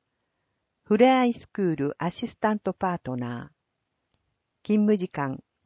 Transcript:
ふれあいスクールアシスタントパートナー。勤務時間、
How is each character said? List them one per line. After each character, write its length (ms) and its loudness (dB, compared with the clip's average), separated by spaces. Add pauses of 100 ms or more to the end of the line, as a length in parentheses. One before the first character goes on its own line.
(840)
ふ 140 0
れ 140 6
あ 140 4
い 100 0
ス 140 -20
ク 240 -2
ー 40 -2
ル 260 -4
ア 80 -2
シ 160 -8
ス 100 -16
タ 180 0
ン 40 -2
ト 140 -4
パ 220 -4
ー 80 -8
ト 140 -6
ナ 360 -8
ー。 1120 -20
勤 200 2
務 100 4
時 120 -4
間、 340 -6 (240)